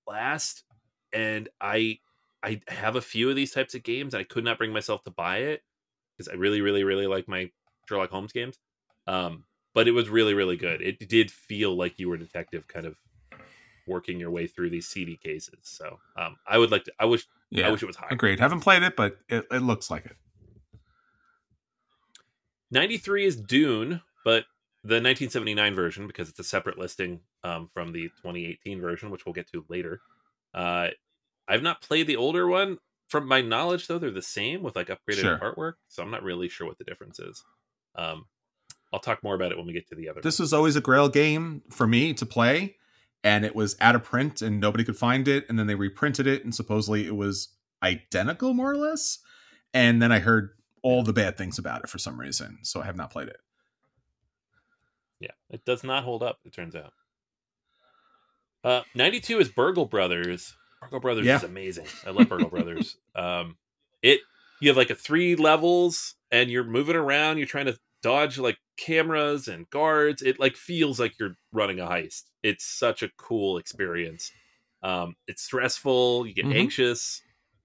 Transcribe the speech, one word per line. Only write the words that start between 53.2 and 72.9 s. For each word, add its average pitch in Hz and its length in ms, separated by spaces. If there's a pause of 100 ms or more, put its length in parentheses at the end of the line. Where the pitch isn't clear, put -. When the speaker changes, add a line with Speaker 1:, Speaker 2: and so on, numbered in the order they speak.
Speaker 2:
it. - 120 (1800)
Speaker 1:
Yeah, - 120 (180)
it 117 160
does 123 180
not 131 200
hold 117 180
up, 117 220
it - 100
turns 85 200
out. 73 200 (1700)
Uh, 123 180 (120)
ninety-two 214 440
is 147 120
Burgle 170 360
Brothers. 90 680 (260)
Burgle 127 200
Brothers 120 260
Speaker 2:
Yeah. 135 100
Speaker 1:
is 123 80
amazing. 90 420 (200)
I 95 40
love 226 180
Burgle - 200
Speaker 2:
<laughs> - 20
Speaker 1:
Brothers. - 460 (180)
Um, 87 420 (460)
it, 139 180 (400)
you 143 80
have, 131 80
like, 127 140
a 117 40
three 175 400
levels, 165 800 (160)
and 123 200
you're 123 140
moving 139 320
around, 151 420
you're 139 80
trying 139 200
to 117 120 (240)
dodge, 135 360
like, 123 200 (180)
cameras 151 720
and 85 220
guards. 151 500
It, 131 180
like, 135 180
feels 151 440
like 113 180
you're 98 200 (140)
running 98 280
a 87 60
heist. 85 380 (180)
It's 104 240
such - 360